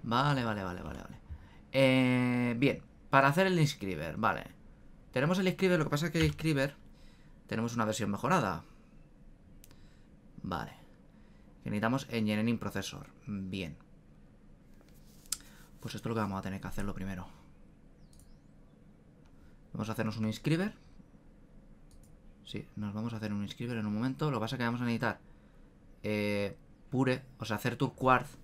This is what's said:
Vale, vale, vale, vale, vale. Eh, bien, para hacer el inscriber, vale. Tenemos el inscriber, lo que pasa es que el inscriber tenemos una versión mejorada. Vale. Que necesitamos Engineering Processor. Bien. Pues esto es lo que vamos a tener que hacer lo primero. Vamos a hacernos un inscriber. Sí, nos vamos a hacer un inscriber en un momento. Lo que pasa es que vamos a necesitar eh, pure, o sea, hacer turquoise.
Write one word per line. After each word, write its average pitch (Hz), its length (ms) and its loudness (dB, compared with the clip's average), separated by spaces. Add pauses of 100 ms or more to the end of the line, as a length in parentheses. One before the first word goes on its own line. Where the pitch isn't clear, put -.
Vale, 127 400 2
vale, 104 200 0
vale, 90 180 -4
vale, 76 180 -8
vale. - 200 -14 (520)
Eh, 127 880 4
bien, 127 240 2 (260)
para 139 200 8
hacer 185 180 4
el 185 100 4
inscriber, 92 600 0
vale. 98 340 0 (640)
Tenemos 160 260 2
el 185 80 2
inscriber, 180 320 4
lo 147 60 2
que - 40 -4
pasa 147 180 0
es 151 40 -4
que 165 80 0
el 160 60 6
inscriber 151 500 0 (720)
tenemos 117 260 -2
una 113 120 2
versión 107 260 0
mejorada. 104 540 0 (1800)
Vale. 80 300 -6 (880)
Que 113 80 -6
necesitamos 117 400 0
Engineering 110 480 2
Processor. - 480 -6 (180)
Bien. 95 520 -6 (2000)
Pues - 160 -10
esto 110 140 -6
es - 20 -2
lo 110 40 -2
que 113 60 0
vamos 98 160 -2
a 95 60 -6
tener 95 180 -6
que 107 60 -10
hacer 104 180 -4
lo 98 80 -4
primero. 92 320 -6 (2500)
Vamos 110 160 -4
a 110 40 -4
hacernos 110 240 -2
un 110 100 0
inscriber. 160 480 0 (1700)
Sí, - 320 -10
nos 104 180 -6
vamos 113 200 -4
a 110 40 -6
hacer 104 160 -4
un 104 80 -2
inscriber 117 360 -6
en 107 100 -2
un 104 80 -2
momento. 135 340 0
Lo 131 80 0
que 104 40 0
pasa 113 140 -4
es 123 40 -8
que 120 60 0
vamos 120 160 0
a 123 40 -2
necesitar 117 340 0 (880)
eh, 104 480 0 (320)
pure, 127 360 0 (120)
o - 60 -8
sea, 107 140 -2
hacer 120 180 -2
turquoise. 127 680 2